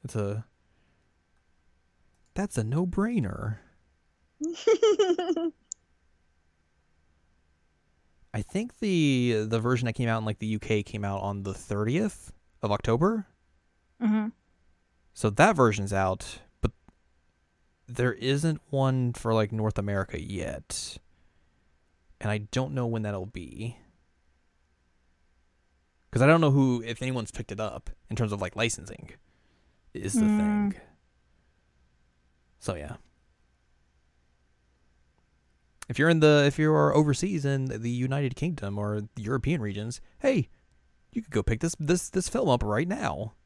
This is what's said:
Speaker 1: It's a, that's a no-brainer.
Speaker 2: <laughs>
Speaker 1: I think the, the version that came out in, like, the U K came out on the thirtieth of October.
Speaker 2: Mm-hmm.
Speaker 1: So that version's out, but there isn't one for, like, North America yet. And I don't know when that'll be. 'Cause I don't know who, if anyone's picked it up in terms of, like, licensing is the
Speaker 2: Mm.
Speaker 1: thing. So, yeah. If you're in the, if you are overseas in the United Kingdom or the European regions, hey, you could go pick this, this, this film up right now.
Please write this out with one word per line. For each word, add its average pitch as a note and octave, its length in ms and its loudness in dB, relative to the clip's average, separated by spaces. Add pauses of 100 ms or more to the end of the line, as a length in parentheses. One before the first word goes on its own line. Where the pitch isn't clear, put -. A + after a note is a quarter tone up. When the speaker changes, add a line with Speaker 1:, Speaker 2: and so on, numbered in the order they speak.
Speaker 1:
It's - 100 -12
a, G#2+ 300 -4 (1900)
that's G3 240 -2
a A2 60 0
no-brainer. E3+ 920 -2 (840)
Speaker 2:
<laughs> F4 1120 2 (2750)
Speaker 1:
I G#2 80 -4
think A3 380 -6
the, C3 680 2
the A#2 100 0
version A#2+ 280 0
that A2+ 80 -2
came A#2+ 140 -2
out A2+ 100 0
in, A2 60 -4
like, G#2+ 160 -4
the A2 80 -6
U G#2+ 100 -2
K G#2+ 240 0
came G2+ 220 -8
out G2 180 -4
on G2+ 200 -4
the F#2+ 120 -6
thirtieth A#2+ 760 -4 (300)
of G2+ 80 -2
October. D#3+ 560 0 (760)
Speaker 2:
Mm-hmm. G#3+ 260 2 (840)
Speaker 1:
So - 160 0
that E3+ 260 6
version's G#2 380 2
out, F#2+ 460 -2 (200)
but - 120 0 (1160)
there A#2+ 240 0
isn't C#3+ 560 0
one C3 460 2
for, A2+ 180 -2
like, A2 200 2
North G#2+ 260 0
America G2 420 -4
yet. - 800 -8 (1200)
And G#2+ 100 -4
I G#2+ 80 -2
don't C3 360 -6
know B2 120 -2
when A2+ 160 -2
that'll G2+ 240 -6
be. G#2+ 520 -12 (2250)
'Cause A#2 120 0
I C3+ 40 8
don't E3 140 8
know D3+ 100 6
who, C3 340 4
if A#2 180 -8
anyone's B2+ 280 -6
picked - 220 -10
it G2+ 80 -8
up - 300 -8 (200)
in A2 60 -6
terms G#2+ 160 0
of, G2+ 80 -4
like, F#2 160 -6
licensing - 540 -6 (840)
is G2 200 -6
the A3+ 120 4
Speaker 2:
Mm. G#3 460 2
Speaker 1:
thing. - 80 -10 (1800)
So, - 160 -6
yeah. D2 220 -10 (3000)
If B2+ 100 -6
you're D3+ 100 6
in E3 120 6
the, D3 260 8
if C#3 120 2
you D#3 140 4
are D3+ 220 4
overseas D3+ 500 2
in C3+ 220 0
the A#2 240 -4
United C3 440 -2
Kingdom C#3 440 -4
or G#2 240 -2 (120)
the A2+ 80 -10
European B2 380 -2
regions, G#2 400 -6 (180)
hey, B3+ 300 0 (640)
you A3+ 100 -6
could - 80 -18
go G#2+ 120 0
pick A2+ 180 -2
this, E3 180 -4
this, E3 320 0
this F#3+ 180 -2
film A#3 200 0
up B2 140 4
right A2+ 260 0
now. A2 460 -6 (120)